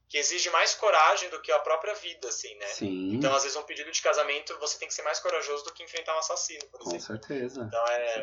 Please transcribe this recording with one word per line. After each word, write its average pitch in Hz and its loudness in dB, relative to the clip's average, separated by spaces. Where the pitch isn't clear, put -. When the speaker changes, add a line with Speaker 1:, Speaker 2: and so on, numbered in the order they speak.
Speaker 1:
que - -2
exige 170 0
mais 185 4
coragem 180 6
do 156 -8
que - -6
a 151 6
própria 160 0
vida, 170 -10
assim, 113 -8
né? 101 -10
Speaker 2:
Sim. 98 -2
Speaker 1:
Então, 135 4
às 139 4
vezes, 143 -2
um 147 -4
pedido 151 -10
de - -2
casamento, 147 0
você 151 -4
tem 156 -10
que - -8
ser 151 -6
mais 151 -2
corajoso 147 -2
do - -12
que - -18
enfrentar 160 -6
um - 2
assassino, 160 -4
por - -20
Speaker 2:
Com - -8
Speaker 1:
exemplo. 170 -6
Speaker 2:
certeza, 127 -6
Speaker 1:
Então, 117 0
é 120 2
Speaker 2:
com 117 0